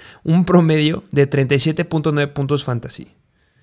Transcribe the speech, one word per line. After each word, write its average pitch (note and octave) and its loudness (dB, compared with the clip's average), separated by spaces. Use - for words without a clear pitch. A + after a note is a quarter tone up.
un E3+ 2
promedio D#3+ 2
de C#3+ 2
treinta C#3 0
y C3+ 2
siete D#3+ 0
punto D#3 -2
nueve C#3+ -2
puntos C#3+ -2
fantasy. B2 -8